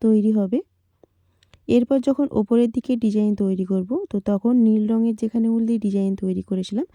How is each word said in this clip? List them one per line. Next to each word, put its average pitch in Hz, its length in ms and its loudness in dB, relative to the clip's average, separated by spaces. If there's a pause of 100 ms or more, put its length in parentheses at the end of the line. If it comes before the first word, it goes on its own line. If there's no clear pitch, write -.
তৈরি 220 320 2
হবে। 208 260 0 (1080)
এরপর 247 320 2
যখন 277 320 0
ওপরের 233 380 2
দিকে 247 260 -4
ডিজাইন 208 380 0
তৈরি 190 320 -2
করব, 190 240 -2 (180)
তো - 120 -6
তখন 208 420 0
নীল 220 260 4
রঙের 226 280 0
যেখানে 226 320 -2
উল 226 180 0
দিয়ে 226 140 -2
ডিজাইন 196 360 -2
তৈরি 185 260 -4
করেছিলাম, 196 520 -4